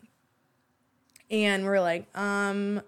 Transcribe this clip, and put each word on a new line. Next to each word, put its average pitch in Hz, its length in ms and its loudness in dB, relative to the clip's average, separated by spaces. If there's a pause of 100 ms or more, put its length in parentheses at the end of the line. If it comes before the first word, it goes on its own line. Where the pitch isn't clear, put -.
(1300)
And 202 320 2
we're 196 160 2
like, 175 380 -2
"Um, 202 720 -2